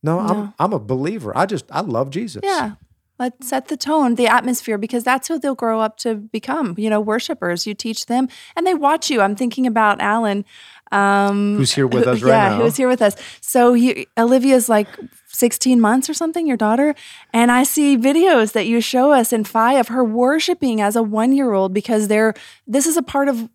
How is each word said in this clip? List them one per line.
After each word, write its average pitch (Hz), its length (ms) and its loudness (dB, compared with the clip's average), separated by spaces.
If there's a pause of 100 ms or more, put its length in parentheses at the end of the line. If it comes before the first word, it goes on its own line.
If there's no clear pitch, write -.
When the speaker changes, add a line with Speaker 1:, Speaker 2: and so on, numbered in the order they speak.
Speaker 1:
No, 160 180 0
I'm, 214 60 -4 (100)
Speaker 2:
No. 208 220 -8
Speaker 1:
I'm 185 160 0
a 156 40 -2
believer. 131 560 -6
I 170 120 0
just, 135 240 -6
I 147 100 -4
love 135 300 -4
Jesus. 208 340 -8
Speaker 2:
Yeah. 311 280 -4 (460)
Let's 247 300 -8
set 269 180 -6
the 302 100 -6
tone, 277 380 0
the 240 140 2
atmosphere, 233 500 0
because 233 240 -6
that's 254 240 -2
who 330 140 -4
they'll 269 160 -4
grow 226 240 -2
up 220 180 -4
to 233 160 -4
become, 220 640 -6
you 214 100 -4
know, 214 120 0
worshipers. 214 680 -4
You 208 80 -8
teach 226 320 -8
them 254 220 -2 (260)
and 339 100 -4
they 370 100 2
watch 285 360 -2
you. 247 100 0
I'm 202 140 2
thinking 254 320 -2
about 214 340 2
Alan, 208 440 -2 (480)
um, 202 640 2
Speaker 1:
Who's 135 160 0
here 135 160 2
with 120 160 2
Speaker 2:
who, 127 60 2
Speaker 1:
us 117 120 0
right 127 80 2
Speaker 2:
yeah, 214 200 4
Speaker 1:
now. 214 120 0
Speaker 2:
who's 233 140 0
here 262 120 0
with 247 140 2
us. 202 140 2 (240)
So 247 340 4
you, 240 320 0 (100)
Olivia's, 247 520 4
like, 208 180 2 (400)
sixteen 240 540 0
months 233 280 2
or 311 60 -6
something, 330 320 -4
your 262 100 0
daughter. 240 380 0 (380)
And 233 180 4
I 247 140 4
see 285 320 2
videos 269 560 4
that 202 140 0
you 233 140 2
show 254 320 2
us 247 200 2
in 226 100 0
Phi 226 320 0
of 262 140 2
her 247 160 0
worshiping 247 760 0
as 208 140 0
a 226 80 0
one-year-old 220 720 0
because 214 320 -2
they're, 214 280 2 (340)
this 262 180 0
is 330 100 -2
a 320 60 0
part 277 260 -2
of 226 260 -4